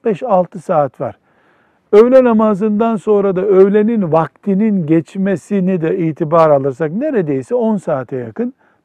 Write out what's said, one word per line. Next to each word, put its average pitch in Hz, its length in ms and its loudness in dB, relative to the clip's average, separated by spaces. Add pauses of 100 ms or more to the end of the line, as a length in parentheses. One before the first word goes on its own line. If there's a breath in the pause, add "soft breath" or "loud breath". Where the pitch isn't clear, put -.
beş 214 180 -4
altı 190 360 -2
saat 147 420 -2
var. 120 180 -10 (760)
Öğle 247 320 6
namazından 220 720 0
sonra 196 400 0
da 185 100 -2
öğlenin 202 640 2
vaktinin 190 760 -2
geçmesini 185 920 -2
de 170 180 -2
itibar 160 520 0
alırsak 139 420 -2
neredeyse 190 640 -4
on 220 220 -2
saate 139 400 -6
yakın 127 380 -8 (300)